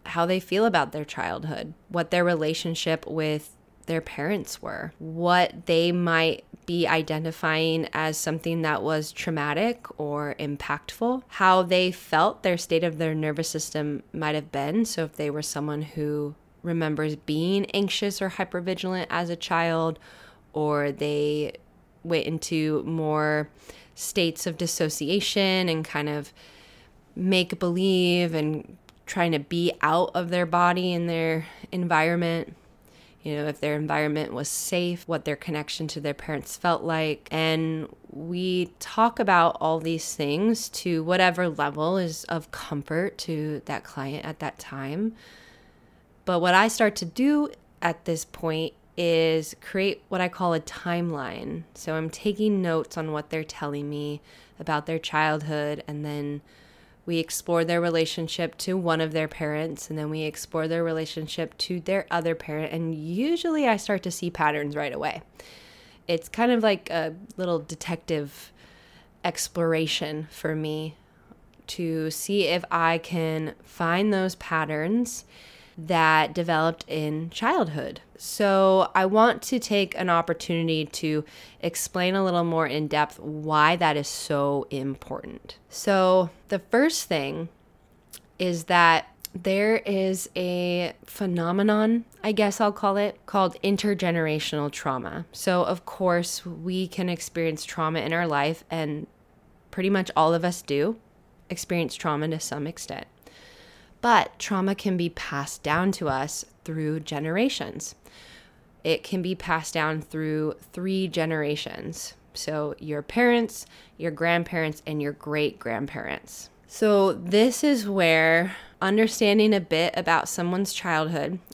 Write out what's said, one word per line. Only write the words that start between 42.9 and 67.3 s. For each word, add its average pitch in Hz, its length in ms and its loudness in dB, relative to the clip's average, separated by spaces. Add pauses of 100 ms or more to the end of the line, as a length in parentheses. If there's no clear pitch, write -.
to 151 460 -4
that - 180 -8
client 139 420 -8
at 156 140 -10
that - 200 -8
time. 151 560 -6 (1080)
But 180 140 2
what 175 140 4
I 196 140 8
start 214 300 2
to - 80 -6
do 285 440 2 (320)
at 170 240 -2
this 165 200 -2
point 160 480 -4 (240)
is 160 640 2
create 190 480 -2
what 185 120 0
I 180 80 0
call 175 240 0
a 160 60 2
timeline. 165 1040 -6 (100)
So - 220 -6
I'm 160 140 -2
taking 208 520 0
notes 165 360 0
on 160 140 -4
what 151 180 -4
they're 160 140 -4
telling 147 460 -6
me 147 320 -6 (380)
about 151 260 -2
their 165 140 -2
childhood, 151 880 0
and 147 180 -6
then 147 360 -6 (640)
we 170 140 0
explore 170 440 0
their 170 180 2
relationship 165 760 -2
to 185 200 -2
one 165 240 2
of 160 100 0
their 156 160 0
parents, 151 600 -4
and 156 100 -6
then 151 100 -4
we 156 140 -4
explore 156 440 -4
their 165 160 0
relationship 160 760 -4
to 180 220 -4
their 190 280 0
other 165 260 0
parent, 156 360 -6
and 165 240 -4
usually 285 720 0
I 220 100 4
start 202 260 -2
to 180 80 -4
see 175 180 -4
patterns 151 460 0
right 143 180 -4
away. 147 280 -4 (840)
It's 170 220 -2
kind 240 220 2
of 240 120 4
like 202 260 2
a 160 240 -2 (220)